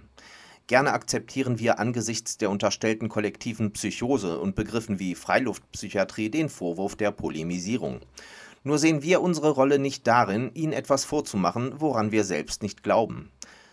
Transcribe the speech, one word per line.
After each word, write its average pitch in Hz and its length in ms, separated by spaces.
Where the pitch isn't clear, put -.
Gerne 131 260
akzeptieren 123 640
wir 113 200
angesichts 113 600
der 101 120
unterstellten 107 580
kollektiven 104 640
Psychose 98 640
und 95 160
Begriffen 107 440
wie 92 160
Freiluftpsychiatrie 104 1160
den 156 180
Vorwurf 92 460
der 104 160
Polemisierung. 85 920
Nur 147 160
sehen 156 240
wir 175 180
unsere 156 300
Rolle 139 280
nicht 139 280
darin, 117 480
ihnen 156 200
etwas 135 300
vorzumachen, 120 720
woran 117 340
wir 107 120
selbst 78 380
nicht - 200
glauben. 101 480